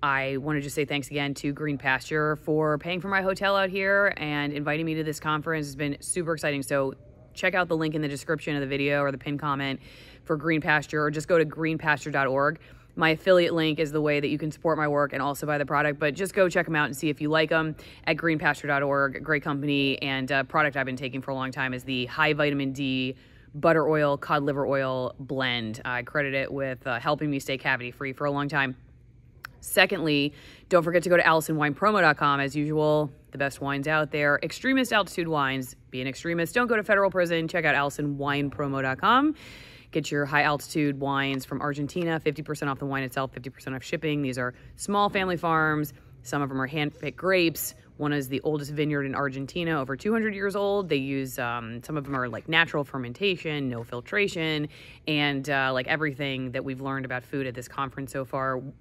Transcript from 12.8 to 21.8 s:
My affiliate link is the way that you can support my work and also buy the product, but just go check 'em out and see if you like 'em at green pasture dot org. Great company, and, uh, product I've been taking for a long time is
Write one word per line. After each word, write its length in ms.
My 140
affiliate 420
link 260
is 140
the 80
way 180
that 80
you 100
can 140
support 260
my 120
work 240
and 80
also 260
buy 100
the 80
product, 340
but 160
just 180
go 160
check 180
'em 80
out 120
and 100
see 100
if 140
you 80
like 240
'em 200
at 140
green 200
pasture 300
dot 160
org. 400
Great 180
company, 600
and, 320
uh, 100
product 320
I've 100
been 120
taking 240
for 100
a 40
long 160
time 220
is 120